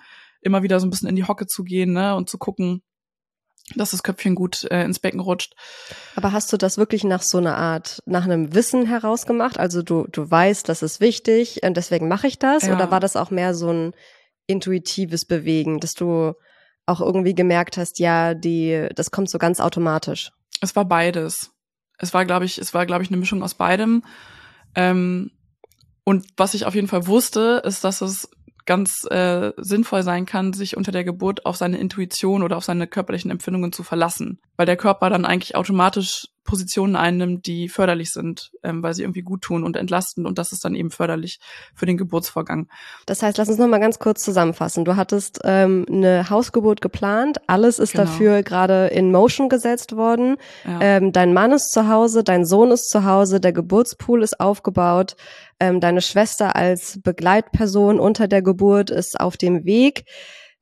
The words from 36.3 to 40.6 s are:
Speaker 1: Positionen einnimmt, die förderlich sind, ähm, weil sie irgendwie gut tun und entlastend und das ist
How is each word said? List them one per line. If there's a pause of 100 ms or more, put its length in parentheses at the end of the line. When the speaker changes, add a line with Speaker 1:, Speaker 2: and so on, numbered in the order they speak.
Speaker 1:
Positionen
einnimmt,
die
förderlich
sind, (140)
ähm,
weil
sie
irgendwie
gut
tun
und
entlastend
und
das
ist